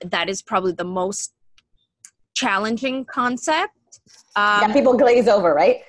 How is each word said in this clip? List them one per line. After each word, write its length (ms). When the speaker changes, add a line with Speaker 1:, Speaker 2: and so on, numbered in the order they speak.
Speaker 1:
that 260
is 120
probably 320
the 100
most 500
challenging 720
concept. 680
Um, 280
Speaker 2:
Yeah, 100
people 240
glaze 320
over, 240
right? 240